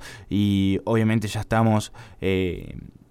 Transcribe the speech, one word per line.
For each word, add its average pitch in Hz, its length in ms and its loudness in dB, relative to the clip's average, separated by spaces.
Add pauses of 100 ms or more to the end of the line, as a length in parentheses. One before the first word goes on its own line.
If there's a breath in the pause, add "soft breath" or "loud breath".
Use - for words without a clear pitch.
(280 loud breath)
y 98 580 2
obviamente 110 420 2
ya 104 140 -6
estamos, 110 520 2 (260 loud breath)
eh, 92 580 -2 (340)